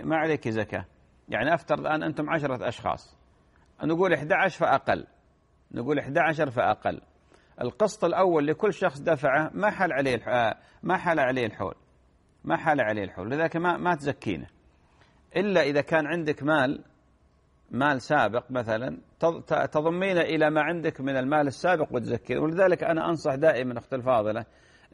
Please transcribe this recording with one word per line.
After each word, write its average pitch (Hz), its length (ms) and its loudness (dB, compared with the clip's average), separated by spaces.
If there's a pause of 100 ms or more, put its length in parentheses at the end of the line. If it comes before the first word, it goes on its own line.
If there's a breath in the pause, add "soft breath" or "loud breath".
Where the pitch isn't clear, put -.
ما 156 120 -2
عليك 156 320 -2
زكاة. 101 360 -4 (440)
يعني 120 260 0
أفترض 151 260 -2
الآن 151 220 -2
أنتم 151 280 -4
عشرة 139 380 -2
أشخاص، - 500 -6 (680 soft breath)
نقول 165 280 2
احدى 151 220 0
عشر 170 320 0
فأقل، 120 400 0 (680)
نقول 135 260 -2
احدى 139 220 -2
عشر 156 300 0
فأقل، 104 500 0 (600 soft breath)
القسط 185 440 -2
الأول 170 420 2
لكل 165 260 0
شخص 160 280 -2
دفعه 151 540 2
ما 202 160 2
حال 190 220 0
عليه 135 220 0
الح-، 113 140 -6
آه، 117 260 2 (280 soft breath)
ما 180 140 0
حال 175 240 0
عليه 127 260 0
الحول، 98 280 -6 (680)
ما 165 120 0
حال 151 240 0
عليه 107 240 0
الحول، 92 260 -10
لذلك 160 260 -2
ما، 170 200 0
ما 175 180 0
تزكينه 127 520 -6 (880 soft breath)
إلا 185 260 2
إذا 143 180 2
كان 156 260 0
عندك 151 360 -4
مال، 143 420 0 (840)
مال 131 320 0
سابق 120 480 0
مثلا، 123 480 -4 (220)
تض-، 165 260 0
ت-، 139 260 0
تضمينه 175 480 0
إلى 156 300 2
ما 156 100 2
عندك 160 400 -2
من 135 160 -2
المال 143 300 2
السابق 156 480 0
وتزكيه. 117 440 -2
ولذلك 165 460 2
أنا 160 240 0
أنصح 151 260 0
دائما 127 440 2
أختي 131 180 -8
الفاضلة 113 480 0 (500 soft breath)